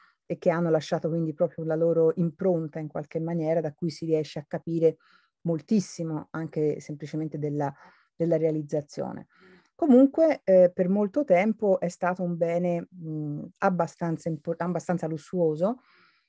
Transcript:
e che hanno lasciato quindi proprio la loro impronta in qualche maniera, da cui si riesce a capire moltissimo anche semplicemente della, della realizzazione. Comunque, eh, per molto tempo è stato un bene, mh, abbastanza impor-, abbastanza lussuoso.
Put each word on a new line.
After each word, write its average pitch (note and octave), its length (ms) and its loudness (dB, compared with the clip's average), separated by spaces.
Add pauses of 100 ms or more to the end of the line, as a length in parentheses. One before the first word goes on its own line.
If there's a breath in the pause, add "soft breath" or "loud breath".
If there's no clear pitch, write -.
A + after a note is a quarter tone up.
(260 soft breath)
e - 120 -6
che - 120 0
hanno E3+ 200 2
lasciato D#3 380 0
quindi D#3+ 260 -2
proprio E3 300 -2
la D#3+ 120 -2
loro E3 400 4
impronta E3+ 640 -2
in D#3 80 -8
qualche D#3 320 -8
maniera, E3 420 0
da D3+ 120 -4
cui E3+ 160 -4
si D3+ 160 -8
riesce D#3 340 -2
a D3 80 -10
capire E3 500 0 (500 soft breath)
moltissimo E3 840 -2
anche D#3 500 -4
semplicemente D#3 580 -8
della, D3 340 -4 (400 soft breath)
della E3 240 0
realizzazione. D#3 920 -4 (460 soft breath)
Comunque, C#4 680 4
eh, F3+ 300 6
per F3+ 160 0
molto G#3 340 0
tempo G3+ 560 2
è F3 80 -2
stato F3+ 360 -4
un F3 120 -4
bene, E3+ 540 -2
mh, D#3 560 -8 (140)
abbastanza E3+ 680 -2
impor-, E3 320 -6
abbastanza E3+ 480 -4
lussuoso. D#3+ 720 -2 (480 soft breath)